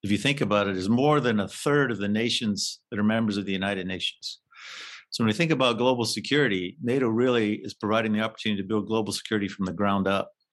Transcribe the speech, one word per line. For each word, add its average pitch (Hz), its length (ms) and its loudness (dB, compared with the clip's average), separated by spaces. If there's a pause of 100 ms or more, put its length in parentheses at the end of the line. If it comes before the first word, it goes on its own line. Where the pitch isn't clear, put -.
if 101 80 -2
you 101 80 4
think 143 220 0
about 101 280 2
it, 95 80 -2
is 92 120 -2
more 143 320 4
than 117 200 2
a 92 80 -2
third 143 420 0
of 104 80 -4
the 101 100 -2
nations 107 720 -2 (100)
that 104 80 -6
are 104 60 2
members 110 320 2
of 98 100 -2
the 98 60 -4
United 95 340 -2
Nations. - 540 -8 (720)
So - 140 -2
when 110 40 4
we 107 60 2
think 165 160 0
about 123 280 4
global 120 260 2
security, 107 760 0
nato 123 260 0
really 113 460 2
is - 200 -10
providing 110 380 0
the 107 80 2
opportunity 110 420 -2
to 90 60 -8
build 104 180 0
global 107 260 0
security 101 360 -2
from 98 180 -4
the 90 60 -4
ground 98 340 2
up, 98 240 0 (220)